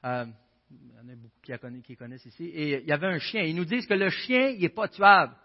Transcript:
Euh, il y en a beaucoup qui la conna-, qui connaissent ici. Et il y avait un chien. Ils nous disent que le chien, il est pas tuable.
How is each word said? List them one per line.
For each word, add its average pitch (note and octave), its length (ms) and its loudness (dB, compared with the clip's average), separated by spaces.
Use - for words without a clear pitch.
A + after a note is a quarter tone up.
Euh, B2 220 -4
il B2 240 -20
y A2+ 40 -20
en A#2 140 -20
a B2 40 -20
beaucoup A#2 260 -20
qui - 80 -16
la A#2+ 80 -8
conna-, B2 240 -14
qui A#2+ 140 -20
connaissent B2 300 -18
ici. C#3+ 180 -16
Et D3+ 360 -4
il C3 60 -14
y D3+ 60 0
avait D3 140 0
un F3+ 120 0
chien. G#3+ 240 -4
Ils D#3+ 140 -2
nous F3 80 -2
disent A3 220 -4
que G#3 80 0
le G3 160 2
chien, B3+ 380 0
il G#3+ 160 -2
est E3 100 0
pas A3 140 -2
tuable. G3 460 6